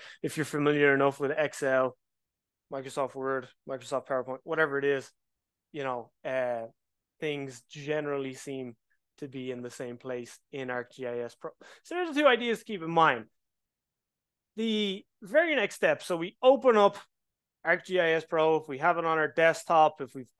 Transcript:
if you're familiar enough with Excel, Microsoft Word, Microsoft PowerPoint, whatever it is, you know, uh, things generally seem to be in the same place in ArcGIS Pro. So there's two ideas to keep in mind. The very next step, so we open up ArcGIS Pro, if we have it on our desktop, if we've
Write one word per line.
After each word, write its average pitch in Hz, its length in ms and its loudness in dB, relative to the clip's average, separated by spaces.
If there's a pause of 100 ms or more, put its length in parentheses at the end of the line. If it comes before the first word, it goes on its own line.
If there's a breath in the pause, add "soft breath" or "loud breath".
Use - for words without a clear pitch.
(200 loud breath)
if - 160 -6
you're 156 80 -2
familiar 147 480 2
enough 139 280 2
with 139 100 -2
Excel, 131 680 -2 (760)
Microsoft 135 420 -6
Word, 131 320 -4 (220)
Microsoft 131 400 -8
PowerPoint, 131 340 -4
whatever 156 360 0
it 139 60 -4
is, 139 240 0 (600)
you 143 140 -10
know, 123 260 -8 (140)
uh, 123 380 -4 (580)
things 139 500 -6
generally 143 640 -6
seem 127 400 -10 (440)
to 147 100 -12
be 127 220 -10
in 123 120 -8
the 120 80 -10
same 120 260 -12
place 123 420 -10 (140)
in 135 160 -10
ArcGIS 120 720 -8
Pro. 160 100 -12 (320 loud breath)
So - 120 -12
there's 339 220 -4
two 302 100 4
ideas 240 340 2
to - 40 -20
keep 196 180 -10
in 160 80 -8
mind. 151 360 4 (1300)
The 214 480 -2 (180)
very 294 320 2
next 208 200 -2
step, 160 280 0
so 180 140 -4
we 170 260 -8
open 254 340 6
up 202 200 6 (680)
ArcGIS 165 600 2
Pro, 160 280 4
if 151 120 -4
we 131 100 -8
have 165 180 2
it 165 80 -2
on 160 140 2
our 151 140 0
desktop, 160 680 4
if 131 140 -12
we've 127 260 -14